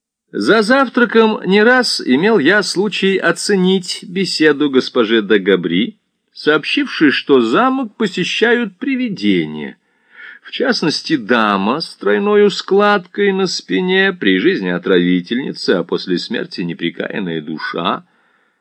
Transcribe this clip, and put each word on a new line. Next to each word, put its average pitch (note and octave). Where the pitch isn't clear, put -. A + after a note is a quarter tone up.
За G3+
завтраком A3+
не G3
раз B3
имел F3+
я F#3
случай F#3+
оценить F#3
беседу D#3
госпожи A#2
де G#2
Габри, F#2
сообщившей, D#3
что C3
замок A3+
посещают A3
привидения. G2
В -
частности, F3+
дама A2
с -
тройной G#3
складкой G3+
на F#3+
спине, F#3
при G2
жизни A2+
отравительница, F2+
а E2
после F#2+
смерти -
непрекаянная E2+
душа. E2+